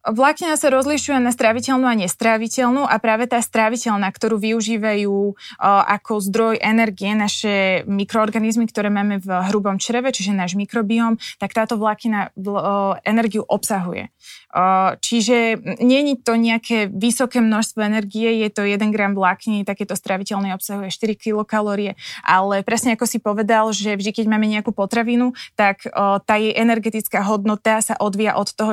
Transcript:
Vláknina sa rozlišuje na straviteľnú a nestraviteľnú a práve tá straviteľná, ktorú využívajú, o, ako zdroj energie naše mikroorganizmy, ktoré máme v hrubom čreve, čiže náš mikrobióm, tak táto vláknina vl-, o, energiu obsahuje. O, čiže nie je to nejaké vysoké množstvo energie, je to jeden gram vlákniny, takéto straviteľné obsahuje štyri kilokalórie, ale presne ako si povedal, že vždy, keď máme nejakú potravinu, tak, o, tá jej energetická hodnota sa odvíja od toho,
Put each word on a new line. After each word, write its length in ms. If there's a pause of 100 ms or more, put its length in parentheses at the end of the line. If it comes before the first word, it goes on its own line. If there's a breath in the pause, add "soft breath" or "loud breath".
Vláknina 560
sa 80
rozlišuje 560
na 80
straviteľnú 560
a 80
nestraviteľnú 880
a 160
práve 320
tá 80
straviteľná, 720
ktorú 240
využívajú, 800
o, 180 (300 loud breath)
ako 560
zdroj 400
energie 560
naše 720
mikroorganizmy, 800
ktoré 240
máme 320
v 80 (160)
hrubom 320
čreve, 320
čiže 240
náš 240
mikrobióm, 560 (240 loud breath)
tak 160
táto 240
vláknina 560
vl-, 240
o, 480
energiu 400
obsahuje. 640 (400 loud breath)
O, 480
čiže 560 (240)
nie 240
je 160
to 160
nejaké 560
vysoké 480
množstvo 400
energie, 640
je 80
to 160
jeden 240
gram 240
vlákniny, 480
takéto 320
straviteľné 560
obsahuje 400
štyri 240
kilokalórie, 800 (320 loud breath)
ale 320
presne 400
ako 80
si 160
povedal, 480
že 240
vždy, 220
keď 160
máme 160
nejakú 220
potravinu, 640 (240 loud breath)
tak, 320
o, 320
tá 160
jej 160
energetická 720
hodnota 560
sa 160
odvíja 400
od 160
toho, 180